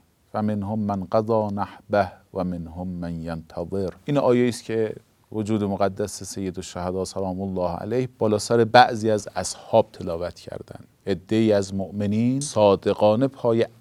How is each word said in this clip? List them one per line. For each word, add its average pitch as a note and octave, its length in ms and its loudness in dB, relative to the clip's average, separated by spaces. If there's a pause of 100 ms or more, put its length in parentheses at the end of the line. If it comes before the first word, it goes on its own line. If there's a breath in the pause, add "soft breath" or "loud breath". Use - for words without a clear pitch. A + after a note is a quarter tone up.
(340)
فمنهم G#2+ 460 -4
من G2+ 320 -2
قضی A2 440 0
نحبه G2+ 560 -2 (220)
ومنهم F2 540 -6
من F2 280 -8
ینتظر. E2 760 -6 (160)
این C#3+ 120 -2
آیه B2 300 4
است A#2 160 -4
که A2+ 320 -2 (360)
وجود G#2+ 320 -2
مقدس G2 600 -2
سید F#2+ 340 -8
الشهدا F#2 480 -6
سلام F#2+ 360 -6
الله F2+ 340 -4
علیه A#2+ 340 -4 (100)
بالا G#2+ 180 2
سر A#2 280 2
بعضی A2 460 6
از G#2 240 -2
اصحاب - 580 0
تلاوت E2+ 420 -6
کردن. - 440 -14 (280)
عده‌ای G#2+ 460 2
از G2 200 0
مؤمنین G#2 680 0
صادقانه G#2+ 880 4
پای A2+ 400 0 (140)